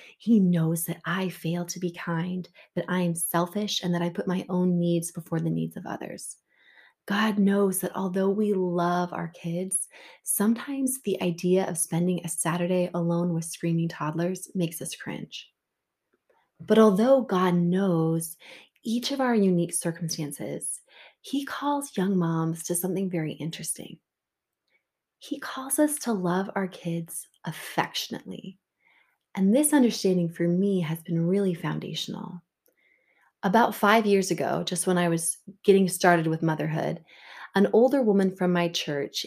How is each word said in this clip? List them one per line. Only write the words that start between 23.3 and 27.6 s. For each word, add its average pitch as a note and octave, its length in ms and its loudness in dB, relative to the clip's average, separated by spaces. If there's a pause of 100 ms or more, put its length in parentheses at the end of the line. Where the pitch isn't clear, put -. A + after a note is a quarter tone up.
interesting. - 640 -10 (1200)
He C#4+ 160 -8
calls C4 400 -6
us D4 220 2
to A#3+ 120 -4
love F#3 440 0
our G3 100 0
kids E3+ 600 -8 (160)
affectionately. - 1120 -6 (760)